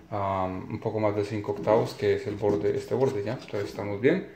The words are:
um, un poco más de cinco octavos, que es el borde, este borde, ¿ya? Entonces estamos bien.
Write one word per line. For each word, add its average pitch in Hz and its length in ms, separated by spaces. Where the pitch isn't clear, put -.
um, 95 640
un 107 80
poco 110 180
más 104 160
de 104 100
cinco 104 280
octavos, 113 420
que 101 220
es - 100
el 101 80
borde, 101 420
este - 200
borde, 113 260
¿ya? 110 120
Entonces 104 360
estamos 101 300
bien. 160 360